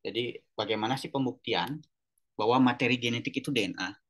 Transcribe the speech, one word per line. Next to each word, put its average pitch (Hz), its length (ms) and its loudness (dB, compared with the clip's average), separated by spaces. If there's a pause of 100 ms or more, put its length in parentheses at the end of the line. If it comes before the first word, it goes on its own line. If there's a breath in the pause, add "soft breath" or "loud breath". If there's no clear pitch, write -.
Jadi 117 400 -4 (120)
bagaimana 110 400 0
sih - 200 -6
pembuktian 123 640 -2 (600)
bahwa 113 240 4
materi 123 400 4
genetik 117 320 -2 (100)
itu - 80 -6
D 110 180 2
N 87 120 -8
A 92 100 -4 (180)